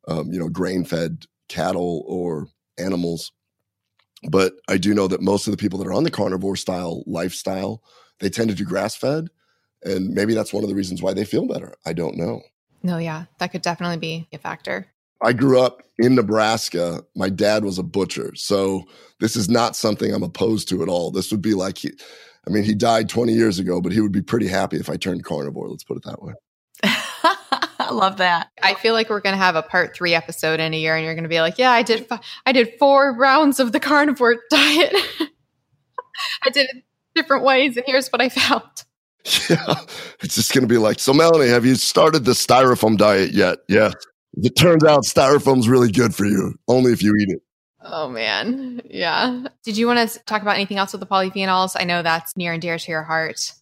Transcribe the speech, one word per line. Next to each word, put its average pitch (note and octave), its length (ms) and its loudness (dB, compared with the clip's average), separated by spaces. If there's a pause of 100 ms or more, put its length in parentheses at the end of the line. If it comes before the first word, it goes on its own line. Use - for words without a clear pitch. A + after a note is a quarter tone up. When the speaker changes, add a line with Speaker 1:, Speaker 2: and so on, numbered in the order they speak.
Speaker 1:
um, D#2 240 -6
you F#2 80 -6
know, E2 100 -6
grain-fed E2+ 760 -4 (220)
cattle F2 600 -4
or F2 400 -6 (300)
animals. F2 540 -6 (960)
But F#2 260 0 (140)
I G2 100 0
do G2 160 2
know G2 140 0
that F#2 140 -4
most G2 260 0
of A2 40 -4
the G2 60 -4
people F#2+ 220 -4
that F#2+ 80 -6
are F#2 60 -6
on B2 100 0
the E3 80 0
carnivore F#2+ 440 -4
style F2+ 500 -6
lifestyle, F#2+ 800 -8 (360)
they G2 100 -4
tend A2+ 200 -2
to G2 60 -2
do F#2+ 100 -6
grass-fed. A2+ 600 -4 (560)
And F#2+ 300 -4
maybe G#2 200 0
that's G#2+ 180 -2
one G#2 120 -4
of G#2 60 -4
the G2 60 -4
reasons F#2 260 -6
why F#2+ 120 -2
they G#2 120 -2
feel E3+ 220 -2
better. - 280 -10 (100)
I - 80 -6
don't - 240 -6
know. A2 240 -6 (400)
Speaker 2:
No, F3 160 -4
yeah, E3 280 -8 (120)
that F3+ 140 -6
could - 100 -8
definitely F3 360 -4
be E3 360 -10
a D3+ 60 -18
factor. F#3 480 -10 (340)
Speaker 1:
I A#2+ 120 2
grew C3 260 4
up B2 220 0 (160)
in B2 180 4
Nebraska. G#2+ 880 0 (120)
My F#2+ 140 -2
dad G#2+ 340 0
was F#2+ 140 -4
a F#2 60 -4
butcher. E2+ 520 -4
So G2 480 -2 (360)
this A2 160 -2
is G#2 120 -2
not A#2 280 2
something G#2 380 -2
I'm G2+ 100 -2
opposed G#2 460 -2
to F#2 140 -2
at F2+ 60 -4
all. F2 220 -2
This F#2 200 -4
would G#2+ 100 -2
be G#2+ 120 0
like, F#2 260 -4
he, - 120 -8 (560)
I - 20 -8
mean, G#2 140 0
he G#2+ 120 0
died A2+ 340 2
twenty A#2 240 0
years A2+ 240 2
ago, F2+ 220 -2
but F2 120 -2
he G#2+ 100 2
would G#2 100 0
be G2 100 0
pretty G#2+ 260 -2
happy F#2+ 300 -2
if E2+ 120 -6
I D#2+ 80 -6
turned F2+ 260 -6
carnivore. C#2+ 460 -8
Let's - 140 -14
put - 140 -8
it - 60 -14
that - 180 -16
way. - 120 -16 (260)
Speaker 3:
<laughs> - 240 -14
I - 1080 -4
love G3 260 0
that. F3+ 320 0 (120)
Speaker 2:
I F#3+ 120 2
feel A3+ 200 0
like A3+ 160 0
we're G#3 120 -2
gonna G3 160 0
have F#3 180 2
a D#3 80 0
part F3+ 320 -2
three F3 180 0
episode D#3+ 460 -2
in D#3+ 140 -2
a D#3+ 40 -4
year, D#3+ 180 0
and D#3+ 100 -4
you're D#3+ 100 -6
gonna E3 120 -6
be D#3+ 120 0
like, E3 180 0
"Yeah, B3+ 140 4
I A#3+ 100 4
did A3+ 280 -2
f-, A#3 100 -8 (260)
I C4 60 2
did A#3+ 260 2
four C#4 380 6
rounds C4+ 440 4
of A#3+ 120 2
the C#4 80 0
carnivore C4+ 640 2
<laughs> - 60 -20
diet. D4+ 440 4 (1500)
I C4 60 4
did C4 200 2
it B3+ 120 -18 (320)
different C#4 280 0
ways, C4 340 4
and B3 80 -6
here's C4+ 240 0
what A#3 120 -2
I C4 80 2
found." A#3+ 380 0
Speaker 1:
<laughs> - 840 -6
Yeah, D#3 240 2 (480)
it's - 140 -6
just - 180 0
gonna B2+ 140 4
be A#2 100 4
like, G#2+ 220 2
"So, C3 120 2
Melanie, D#3+ 380 6
have A#2+ 160 4
you C3 100 6
started D#3 500 2
the B2 80 4
styrofoam A#2+ 640 4
diet G2 340 4
yet?" F2+ 360 2
"Yeah. G#2 240 4 (460)
It A#2 180 0
turns E3 280 6
out D3+ 220 6
styrofoam's C3+ 640 4
really B2 220 6
good A2+ 220 2
for G2+ 120 0
you, G2 300 -2 (120)
only B2+ 240 4
if F#2+ 100 0
you G#2 140 4
eat G2+ 140 0
it." F2 120 -4 (400)
Speaker 2:
Oh, D#3 280 -8
man. F#3 760 -4
Yeah. A#3+ 600 -4 (180)
Did G#3+ 140 -6
you A#3 100 0
wanna A#3+ 140 2
s-, A3+ 240 -4
talk G#3+ 160 -4
about G3+ 140 0
anything G3 220 -4
else G3 140 -2
with G3 80 -12
the F#3+ 80 -12
polyphenols? F#3+ 720 0
I F#3 60 -2
know F3 160 -2
that's E3 340 -2
near F3 160 -4
and E3 100 -6
dear E3+ 160 -6
to E3 140 -10
your D#3 120 -4
heart. D#3+ 580 -6